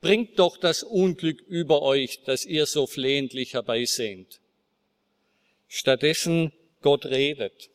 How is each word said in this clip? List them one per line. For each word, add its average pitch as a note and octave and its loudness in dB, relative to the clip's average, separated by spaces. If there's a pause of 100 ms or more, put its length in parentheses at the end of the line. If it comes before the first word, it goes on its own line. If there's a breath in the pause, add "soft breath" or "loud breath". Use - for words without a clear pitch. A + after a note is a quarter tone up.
Bringt G#3+ 0
doch F3 4
das E3 0
Unglück F3+ 0
über D#3+ 0
euch, C3+ 0
das C3 -2
ihr D#3 0
so C#3 -2
flehentlich C3 -4
herbeisehnt." A2+ -4 (1300)
Stattdessen D#3+ 0 (300)
Gott C#3+ 4
redet C3 -2